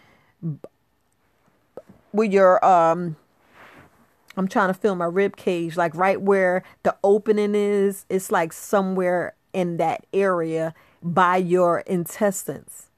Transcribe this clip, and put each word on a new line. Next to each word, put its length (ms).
b-, 180
where 160
your, 360
um, 520
I'm 140
trying 180
to 60
feel 220
my 100
rib 320
cage, 400
like, 180
right 260
where 420
the 120
opening 500
is. 540
It's, 220
like, 200
somewhere 840
in 240
that 340
area 640
by 360
your 440
intestines. 1040